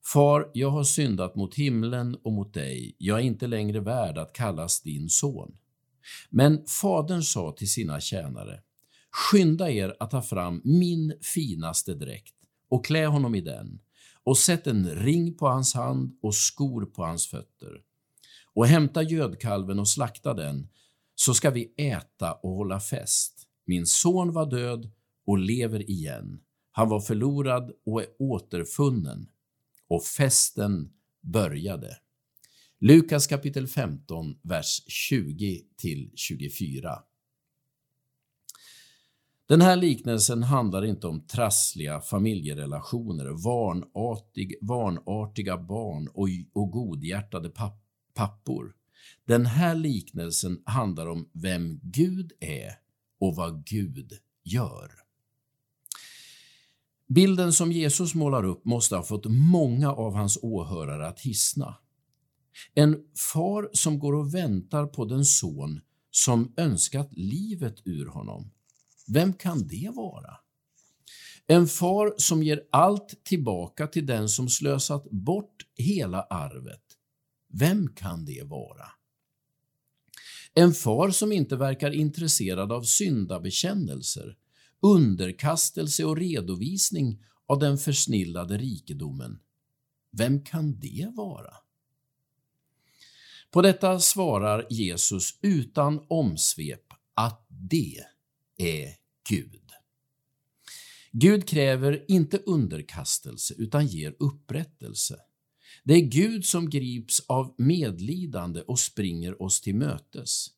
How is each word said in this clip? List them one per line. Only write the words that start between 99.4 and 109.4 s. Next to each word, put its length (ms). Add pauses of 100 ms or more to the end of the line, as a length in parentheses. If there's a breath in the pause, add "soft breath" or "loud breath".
Gud 360
kräver 600
inte 300
underkastelse 1200
utan 280
ger 320
upprättelse. 1000 (680 loud breath)
Det 100
är 120
Gud 380
som 260
grips 560
av 320
medlidande 1040
och 160
springer 640